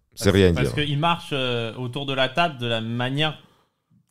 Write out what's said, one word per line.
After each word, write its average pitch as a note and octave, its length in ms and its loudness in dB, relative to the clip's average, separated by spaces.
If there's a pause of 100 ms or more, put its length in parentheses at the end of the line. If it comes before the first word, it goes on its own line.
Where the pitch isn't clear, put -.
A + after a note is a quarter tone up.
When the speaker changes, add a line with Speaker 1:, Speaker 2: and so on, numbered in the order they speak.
(160)
Speaker 1:
C'est - 100 -4
Speaker 2:
Parce, F#2+ 100 6
Speaker 1:
rien F#2 180 8
Speaker 2:
parce C#2 200 0
Speaker 1:
dire. D3 120 -2
Speaker 2:
qu'il D3 140 -2
marche, E3+ 320 -2
euh, A#2+ 440 -4
autour B2+ 320 -8
de C3+ 60 -4
la C3 140 2
table D#3 300 0
de A#2+ 80 -4
la A#2 160 -2
manière B2+ 600 -2 (680)